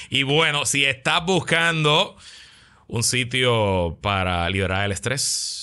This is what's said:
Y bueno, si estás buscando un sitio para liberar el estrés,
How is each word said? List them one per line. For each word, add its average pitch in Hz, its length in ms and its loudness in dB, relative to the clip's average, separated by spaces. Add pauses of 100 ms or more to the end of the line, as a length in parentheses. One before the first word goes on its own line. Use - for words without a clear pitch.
Y 131 140 0
bueno, 147 420 0
si 139 200 0
estás 147 400 0
buscando 165 880 2 (720)
un 117 160 -4
sitio 117 960 2
para 90 480 0
liberar 95 360 0
el 101 80 -2
estrés, - 580 -4 (120)